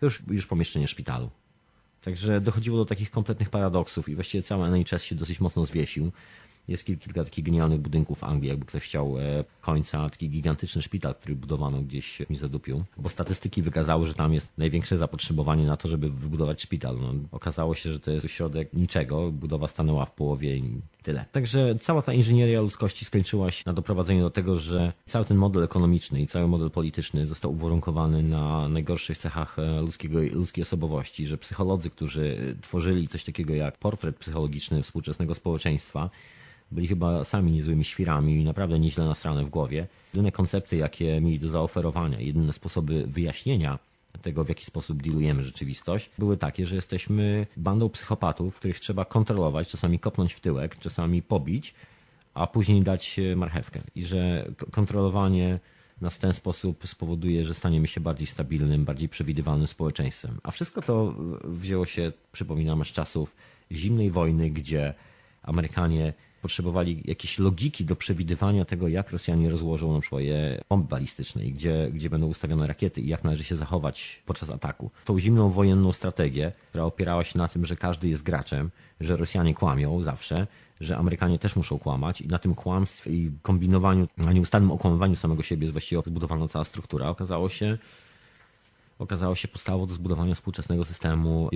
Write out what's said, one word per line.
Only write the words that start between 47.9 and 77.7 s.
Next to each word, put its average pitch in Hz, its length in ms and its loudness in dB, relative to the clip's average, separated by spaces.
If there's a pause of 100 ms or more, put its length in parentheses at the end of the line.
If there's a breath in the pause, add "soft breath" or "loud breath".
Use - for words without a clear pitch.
których - 240 -4
trzeba 95 240 -2
kontrolować, 87 640 2
czasami 85 300 0
kopnąć 92 340 0
w - 80 -18
tyłek, 76 380 -2
czasami 85 440 -2
pobić, 90 520 -2 (600 loud breath)
a 87 120 0
później 101 360 6
dać, 92 360 0
e, 92 180 0
marchewkę. 85 440 -4 (140)
I 87 100 -6
że 87 520 0
k-, - 140 -10
kontrolowanie 95 920 2 (400 soft breath)
nas 87 140 -4
w - 40 -16
ten 95 140 2
sposób 87 560 -4
spowoduje, 85 560 0
że 82 100 -2
staniemy 80 320 2
się - 140 -4
bardziej 76 260 -4
stabilnym, 73 580 0
bardziej 73 240 -2
przewidywalnym 76 580 0
społeczeństwem. - 760 -4
A - 80 -10
wszystko - 320 -8
to, 110 320 0 (300)
e, - 40 -10
wzięło 90 380 -2
się, 82 260 -2 (200)
przypominam, 78 520 0
z - 40 -8
czasów - 480 -4 (360 loud breath)
zimnej 104 380 2
wojny, 82 400 2
gdzie 73 440 -2 (480 loud breath)
Amerykanie 80 720 0 (300 soft breath)
potrzebowali 87 640 -2
jakiejś - 340 -6
logiki 95 460 2
do 82 120 0
przewidywania 90 680 0
tego, 87 240 -2
jak 92 220 0
Rosjanie 82 400 2
rozłożą 80 420 0
na 76 80 2
przykład 69 220 -4
je 76 460 -2
bomby 95 200 4
balistyczne 65 560 -6
i 67 80 -4
gdzie, 78 400 0
gdzie 78 180 -4
będą 80 160 2
ustawione 78 400 0
rakiety 73 340 -2
i 65 80 -2
jak 78 160 -2
należy 76 200 0
się 85 120 -4
zachować 78 720 -4
podczas - 240 -6
ataku. - 400 -8 (140 loud breath)
Tą 98 140 4
zimną 107 320 6
wojenną 95 420 6
strategię, 78 600 0 (160 loud breath)
która 82 160 -2
opierała 87 400 0
się - 140 -2
na 85 100 2
tym, 87 180 0
że 85 100 -4